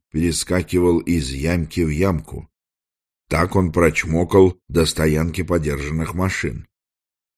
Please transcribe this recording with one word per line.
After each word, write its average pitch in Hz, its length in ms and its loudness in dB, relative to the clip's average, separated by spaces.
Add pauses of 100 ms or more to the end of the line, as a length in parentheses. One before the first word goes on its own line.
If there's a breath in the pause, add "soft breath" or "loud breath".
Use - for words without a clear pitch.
(100)
перескакивал 87 920 0
из 78 300 -2
ямки 78 500 -2
в 80 100 0
ямку. 78 580 -2 (800)
Так 82 260 -2
он 92 160 2
прочмокал 85 880 4 (100)
до 80 180 2
стоянки 80 560 0
подержанных 78 720 -4
машин. 90 540 -4 (680)